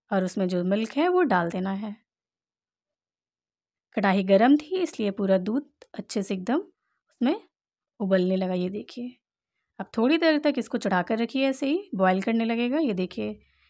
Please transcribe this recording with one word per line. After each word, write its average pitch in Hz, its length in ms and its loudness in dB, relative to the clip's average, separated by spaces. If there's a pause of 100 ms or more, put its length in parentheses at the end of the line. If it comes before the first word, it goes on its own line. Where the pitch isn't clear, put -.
(100)
और 190 140 2
उसमें 185 240 -2
जो 180 160 0
मिल्क 208 280 0
है 302 160 0
वो 359 160 4
डाल 180 260 2
देना 190 240 -4
है। 208 200 -8 (2000)
कढ़ाई 196 280 2
गर्म 208 320 6
थी 370 260 -2
इसलिए 226 300 -2
पूरा 196 280 2
दूध 220 280 -2 (260)
अच्छे - 280 -6
से 196 120 -4
एकदम 190 220 -2
उसमें - 840 -4 (600)
उबलने 190 360 2
लगा, 185 180 -2
ये 180 160 -2
देखिए। 240 460 -12 (640)
अब 196 160 -10
थोड़ी 262 220 2
देर 320 220 4
तक 294 180 0
इसको 233 200 -4
चढ़ा 190 240 0
कर 220 160 -2
रखिए, 262 300 -2
ऐसे 269 180 -4
ही 349 280 -4
बॉयल 185 280 2
करने 226 220 0
लगेगा। 240 340 -2
ये 269 160 0
देखिए 208 440 -6 (320)